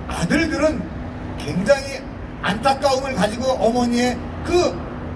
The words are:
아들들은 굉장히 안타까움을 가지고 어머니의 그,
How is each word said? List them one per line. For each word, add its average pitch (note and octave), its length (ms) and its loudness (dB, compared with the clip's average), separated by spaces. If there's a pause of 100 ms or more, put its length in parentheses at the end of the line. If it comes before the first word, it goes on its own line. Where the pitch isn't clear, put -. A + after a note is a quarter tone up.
아들들은 C#4+ 720 0 (560)
굉장히 C4+ 640 0 (400)
안타까움을 C4+ 720 2
가지고 A3+ 360 0
어머니의 A#3+ 680 2 (280)
그, F4 280 4 (420)